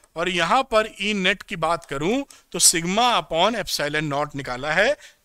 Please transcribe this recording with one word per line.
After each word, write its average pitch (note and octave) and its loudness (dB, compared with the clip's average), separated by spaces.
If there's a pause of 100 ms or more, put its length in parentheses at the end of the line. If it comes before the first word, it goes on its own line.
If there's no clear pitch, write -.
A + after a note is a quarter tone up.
(180)
और E3+ -2
यहाँ F#3 2
पर A3 2 (120)
ई G3+ 0
नेट F#3+ 0
की - -10
बात D#3+ 0
करूं E3+ -2 (300)
तो G3+ -6
sigma F3+ 2 (100)
upon F3 2
epsilon D3+ -4
naught C#3+ -4
निकाला C3+ -6
है, G#3+ 2 (280)